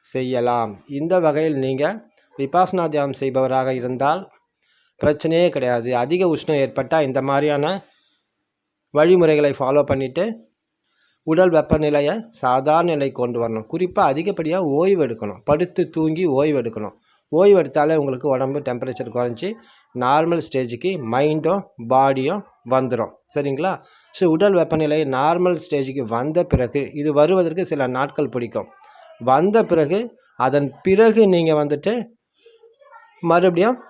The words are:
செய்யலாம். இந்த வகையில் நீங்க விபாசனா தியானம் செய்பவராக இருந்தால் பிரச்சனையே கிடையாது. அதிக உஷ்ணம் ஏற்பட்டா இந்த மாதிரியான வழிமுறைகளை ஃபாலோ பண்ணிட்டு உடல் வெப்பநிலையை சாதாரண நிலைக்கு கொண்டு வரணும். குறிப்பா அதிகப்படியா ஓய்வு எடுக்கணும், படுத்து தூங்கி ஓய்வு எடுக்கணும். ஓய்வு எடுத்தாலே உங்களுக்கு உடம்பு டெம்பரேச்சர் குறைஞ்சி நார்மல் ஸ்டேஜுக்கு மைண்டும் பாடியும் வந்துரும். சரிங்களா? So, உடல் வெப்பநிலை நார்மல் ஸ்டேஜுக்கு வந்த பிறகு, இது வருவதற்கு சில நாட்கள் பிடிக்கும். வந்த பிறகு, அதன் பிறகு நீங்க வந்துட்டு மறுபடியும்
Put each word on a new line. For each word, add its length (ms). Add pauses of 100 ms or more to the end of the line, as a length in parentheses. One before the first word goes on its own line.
(140)
செய்யலாம். 580 (280)
இந்த 140 (120)
வகையில் 300 (100)
நீங்க 180 (560)
விபாசனா 440 (100)
தியானம் 280
செய்பவராக 460 (120)
இருந்தால் 400 (840)
பிரச்சனையே 520
கிடையாது. 360 (140)
அதிக 180 (120)
உஷ்ணம் 300
ஏற்பட்டா 340 (100)
இந்த 120 (100)
மாதிரியான 340 (1300)
வழிமுறைகளை 640
ஃபாலோ 320
பண்ணிட்டு 320 (1080)
உடல் 240
வெப்பநிலையை 580 (260)
சாதாரண 540
நிலைக்கு 260
கொண்டு 220
வரணும். 300
குறிப்பா 300 (100)
அதிகப்படியா 460 (200)
ஓய்வு 280
எடுக்கணும், 420
படுத்து 340 (140)
தூங்கி 280 (140)
ஓய்வு 240
எடுக்கணும். 320 (440)
ஓய்வு 220
எடுத்தாலே 400
உங்களுக்கு 340
உடம்பு 320
டெம்பரேச்சர் 500
குறைஞ்சி 320 (540)
நார்மல் 440
ஸ்டேஜுக்கு 440 (240)
மைண்டும் 480 (300)
பாடியும் 500 (320)
வந்துரும். 380 (220)
சரிங்களா? 380 (460)
So, 160
உடல் 260
வெப்பநிலை 400 (160)
நார்மல் 480
ஸ்டேஜுக்கு 400 (100)
வந்த 380
பிறகு, 300 (180)
இது 200
வருவதற்கு 520
சில 240
நாட்கள் 400
பிடிக்கும். 320 (640)
வந்த 400
பிறகு, 280 (460)
அதன் 240 (160)
பிறகு 360 (120)
நீங்க 180 (100)
வந்துட்டு 320 (1400)
மறுபடியும் 460 (120)